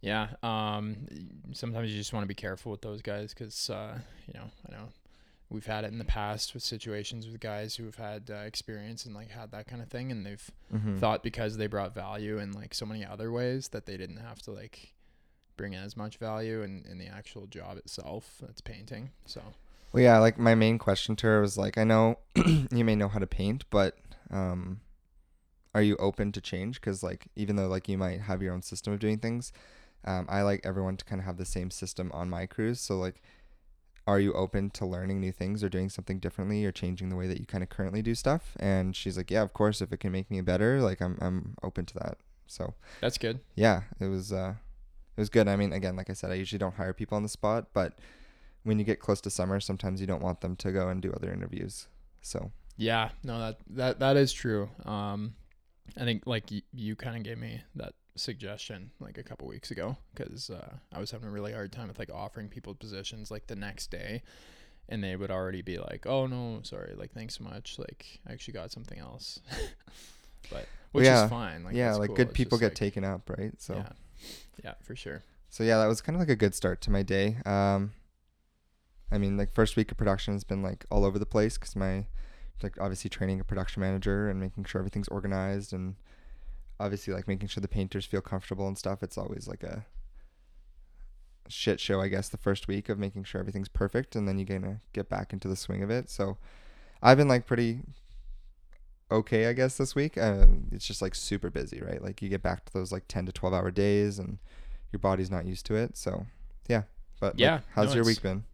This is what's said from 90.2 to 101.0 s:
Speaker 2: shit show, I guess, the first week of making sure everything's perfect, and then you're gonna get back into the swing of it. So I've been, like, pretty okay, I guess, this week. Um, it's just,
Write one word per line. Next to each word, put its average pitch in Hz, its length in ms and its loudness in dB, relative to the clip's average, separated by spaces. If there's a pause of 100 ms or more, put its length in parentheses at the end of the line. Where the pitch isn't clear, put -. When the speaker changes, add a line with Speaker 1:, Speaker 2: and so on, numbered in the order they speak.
Speaker 2:
shit - 320 0
show, 98 200 2
I 95 80 2
guess, 95 200 -2
the - 80 -8
first - 320 0
week 101 200 -2
of 101 100 0
making 98 260 -4
sure - 160 -6
everything's 98 280 -4
perfect, 117 480 0
and 104 100 2
then 98 120 2
you're 95 80 0
gonna 95 340 -4 (120)
get 101 160 -4
back 98 240 -4
into 95 160 -6
the 95 80 0
swing 95 260 -4
of 101 80 -2
it. 123 200 -2
So 98 280 -2 (640)
I've 131 160 12
been, 143 100 8
like, 123 180 4
pretty 120 360 2 (1300)
okay, 110 360 4
I 117 60 2
guess, 127 240 2
this - 180 -2
week. 147 240 2
Um, 98 540 12
it's 98 140 -6
just, - 140 -4